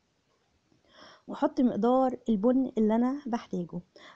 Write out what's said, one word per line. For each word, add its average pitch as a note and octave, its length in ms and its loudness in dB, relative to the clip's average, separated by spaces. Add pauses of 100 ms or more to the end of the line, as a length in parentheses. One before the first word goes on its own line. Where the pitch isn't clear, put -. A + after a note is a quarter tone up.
(1300)
واحط D4 340 -2
مقدار B3 560 2 (120)
البن B3 480 2
اللي A3 180 2
انا B3+ 300 -2
بحتاجه. F#3 540 -8 (360)